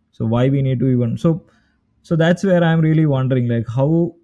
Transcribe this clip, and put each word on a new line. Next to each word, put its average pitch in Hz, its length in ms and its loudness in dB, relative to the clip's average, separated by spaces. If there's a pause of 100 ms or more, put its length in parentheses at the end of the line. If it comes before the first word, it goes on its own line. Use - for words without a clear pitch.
(120)
So - 140 -8
why 120 240 0
we 139 120 0
need 131 180 -2
to 131 100 0
even, 120 280 0
so, 165 280 -2 (560)
so - 140 -4
that's 165 280 0
where 180 200 2
I'm 165 180 2
really 156 240 2
wondering, 131 420 0
like, 117 200 -4
how 147 560 0